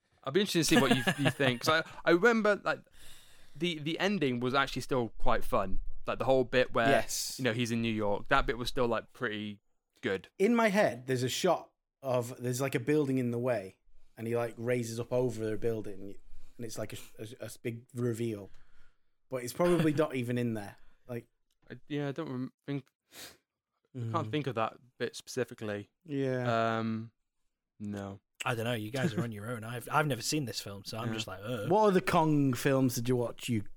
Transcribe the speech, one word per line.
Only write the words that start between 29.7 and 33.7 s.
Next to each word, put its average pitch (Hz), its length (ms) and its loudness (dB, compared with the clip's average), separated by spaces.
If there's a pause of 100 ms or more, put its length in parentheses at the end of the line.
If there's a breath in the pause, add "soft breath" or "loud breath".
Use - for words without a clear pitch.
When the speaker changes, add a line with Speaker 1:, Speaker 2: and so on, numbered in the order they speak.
Speaker 3:
I've 151 160 2
never 131 160 -2
seen - 220 -2
this 110 160 -6
film, 101 240 -12
so - 140 -8
I'm 117 100 -4
Speaker 1:
Yeah. 110 60 -2
Speaker 3:
just 110 120 -4
like, - 180 -12
"Ugh." 113 260 -4
Speaker 2:
What 214 180 6
other 185 140 6
Kong 151 500 4
films 135 420 2
did 120 140 -2
you 127 80 4
watch, 120 320 -4
you 113 160 0 (120)